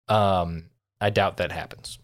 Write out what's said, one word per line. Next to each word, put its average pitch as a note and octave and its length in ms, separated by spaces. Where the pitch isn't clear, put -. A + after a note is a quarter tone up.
um, F2+ 580
I G#2 80
doubt G2+ 280
that E2+ 140
happens. - 520